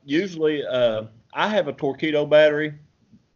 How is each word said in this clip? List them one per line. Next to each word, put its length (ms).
usually, 640
uh, 380
I 160
have 200
a 40
Torqeedo 560
battery, 460